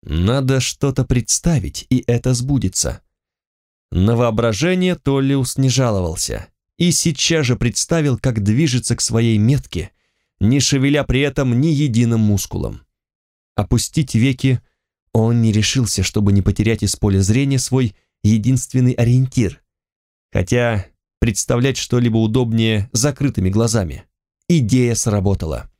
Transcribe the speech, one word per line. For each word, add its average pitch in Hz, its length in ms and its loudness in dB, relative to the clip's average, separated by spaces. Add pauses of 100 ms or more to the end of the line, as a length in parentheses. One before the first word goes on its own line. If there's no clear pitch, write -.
Надо 127 580 0
что-то 135 440 -2
представить, - 840 -2
и 127 180 0
это 120 280 0
сбудется. 123 680 -4 (880)
На 98 260 2
воображение 123 800 0
Толлиус 139 600 -2
не 135 120 2
жаловался 101 800 -2 (280)
и 170 160 2
сейчас 156 540 0
же 120 100 2
представил, 139 640 -2
как 117 240 -2
движется 120 520 0
к 113 60 -8
своей 113 380 0
метке, 120 540 -2 (460)
не 123 220 2
шевеля 139 440 0
при 127 160 0
этом 135 380 0
ни 147 100 2
единым 120 520 2
мускулом. 101 600 -2 (720)
Опустить - 600 -2
веки 131 460 0 (520)
он 117 280 2
не 113 100 2
решился, 107 520 0
чтобы 104 300 0
не 101 100 4
потерять 107 400 0
из 101 140 -2
поля 98 240 2
зрения 131 380 2
свой 131 380 0 (260)
единственный 123 680 2
ориентир, 123 680 0 (680)
хотя 110 560 0 (320)
представлять 120 600 0
что-либо 120 400 0
удобнее 113 760 0
закрытыми 113 560 -2
глазами. 104 560 -2 (440)
Идея 127 460 2
сработала. 95 840 -2